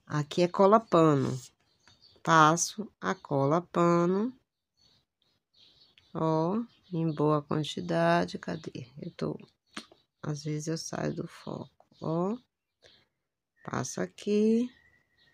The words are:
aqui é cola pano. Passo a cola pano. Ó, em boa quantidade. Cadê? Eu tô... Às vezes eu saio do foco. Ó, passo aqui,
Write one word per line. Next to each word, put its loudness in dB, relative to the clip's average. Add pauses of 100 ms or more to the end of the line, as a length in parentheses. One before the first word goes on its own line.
aqui -2
é 4
cola 6
pano. 4 (880)
Passo 4 (120)
a -4
cola 0
pano. 2 (1800)
Ó, 0 (300)
em -2
boa 2
quantidade. 0
Cadê? -12 (140)
Eu -12
tô... -6 (840)
Às -8
vezes -6
eu -4
saio -6
do -8
foco. -14 (140)
Ó, -4 (1300)
passo -6
aqui, 0 (640)